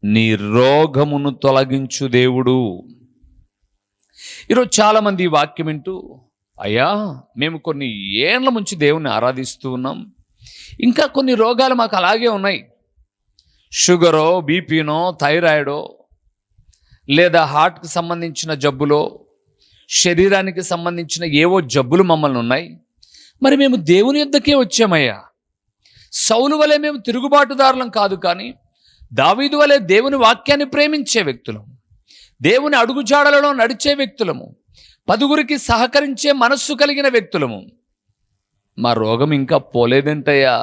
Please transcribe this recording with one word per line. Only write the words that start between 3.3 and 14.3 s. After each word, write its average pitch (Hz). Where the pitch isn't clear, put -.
ఈరోజు 233
చాలామంది 208
ఈ -
వాక్యం 151
వింటూ, 156
"అయ్యా, 139
మేము 156
కొన్ని 113
ఏండ్ల 226
నుంచి 202
దేవుణ్ణి 151
ఆరాధిస్తూ 127
ఉన్నాం, 139
ఇంకా 247
కొన్ని 262
రోగాలు 240
మాకు 226
అలాగే 208
ఉన్నాయి, 196
షుగరో, 170